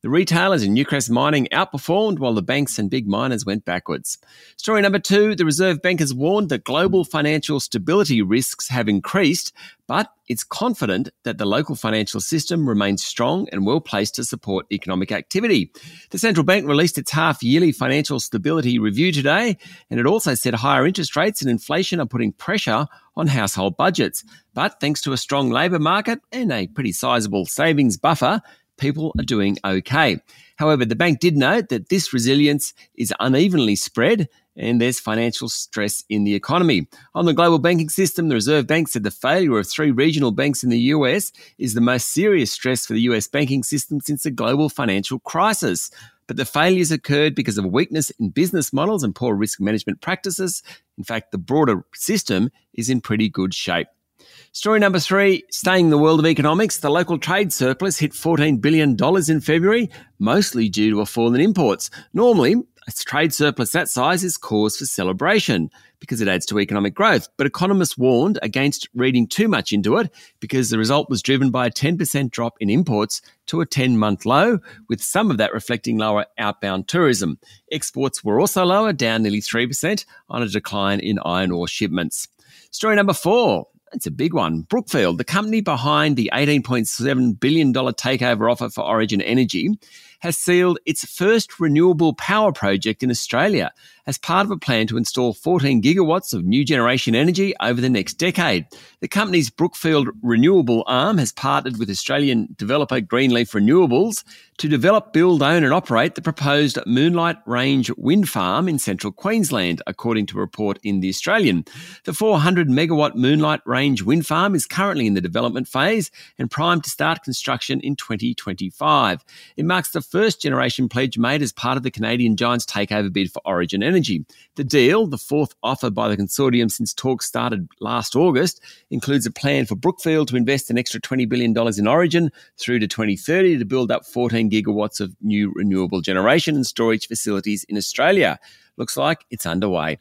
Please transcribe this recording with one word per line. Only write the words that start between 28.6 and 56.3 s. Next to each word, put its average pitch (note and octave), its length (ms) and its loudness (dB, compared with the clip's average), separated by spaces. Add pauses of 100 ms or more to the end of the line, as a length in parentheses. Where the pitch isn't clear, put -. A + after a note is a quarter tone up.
people D3+ 420 -4
are C#3 60 -4
doing G2+ 400 0
okay. G2 560 0 (340)
However, D3+ 300 2
the A2 100 -2
bank E3 240 2
did E3+ 160 2
note E3 340 2
that A2+ 200 -4
this F3+ 240 -2
resilience C#3+ 600 2 (220)
is G#2+ 240 -4
unevenly C3 560 4
spread E3 540 0 (280)
and A#2 240 0
there's B2 180 0
financial A#2 480 -2
stress - 640 -6
in G#2 160 0
the G2+ 100 0
economy. C#3 500 0 (300)
On F3 100 0
the D#3+ 80 4
global E3+ 240 4
banking E3 300 2
system, E3+ 400 -2
the C3+ 80 2
Reserve B2+ 320 2
Bank D#3 220 0
said A2 140 -4
the G2+ 60 -2
failure D3 480 0
of G2+ 100 0
three D#3 240 0
regional C#3 400 2
banks C3+ 300 -2
in B2+ 80 -2
the A#2+ 100 2
U C3+ 280 2
S F3+ 240 -2 (260)
is A#2 160 -4
the A#2+ 60 0
most A#2+ 320 2
serious F#3 400 2
stress B2+ 340 -2
for - 60 -10
the A2+ 100 0
U A#2+ 120 2
S G#2+ 160 -2
banking C3+ 340 0
system D3 380 -4
since D3 220 -6
the D#3 60 -2
global C3+ 380 0
financial A2+ 520 -2
crisis. D#3+ 680 -2 (380)
But B2 80 -8
the B2+ 100 -2
failures E3+ 460 2
occurred D3 420 0
because A#2 240 -2
of G2 80 0
weakness C3+ 440 0 (100)
in G#2 100 -2
business E3+ 440 -2
models E3 300 0
and G#2 120 -4
poor A#2+ 200 -2
risk G#2 260 -4
management G#2 400 -2
practices. F#3 600 -6 (360)
In G2+ 80 -12
fact, A2+ 260 -8
the G2 60 -6
broader A#2+ 480 0 (100)
system A#2+ 560 -2 (220)
is A2+ 160 -6
in B2+ 100 0
pretty A2 300 0
good F#2 240 -2
shape. E2+ 340 -4 (640)
Story G#3+ 280 0
number F#3+ 200 4
three, F#3+ 500 2
staying F#3 360 2
in D#3+ 60 6
the D3 60 6
world D#3 220 6
of D3+ 60 2
economics, D#3+ 540 2